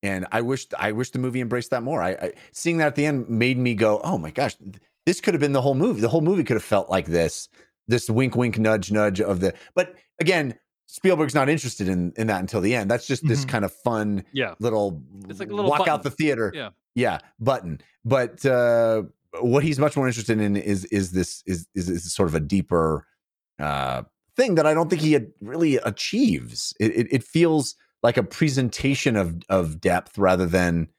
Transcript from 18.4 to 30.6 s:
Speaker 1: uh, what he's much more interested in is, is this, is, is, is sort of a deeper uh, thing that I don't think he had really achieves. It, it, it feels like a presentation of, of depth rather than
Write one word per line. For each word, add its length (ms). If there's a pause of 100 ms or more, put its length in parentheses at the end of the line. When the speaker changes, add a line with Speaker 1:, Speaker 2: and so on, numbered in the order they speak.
Speaker 1:
uh, 600 (360)
what 240
he's 140
much 180
more 120
interested 340
in 160
is, 280
is 260
this, 340
is, 300
is, 140
is 220
sort 160
of 60
a 60
deeper 680 (560)
uh, 420 (320)
thing 200
that 100
I 80
don't 160
think 120
he 120
had 260
really 380
achieves. 1000
It, 160
it, 160
it 120
feels 520 (280)
like 140
a 60
presentation 920
of, 200 (140)
of 300
depth 380
rather 280
than 420 (120)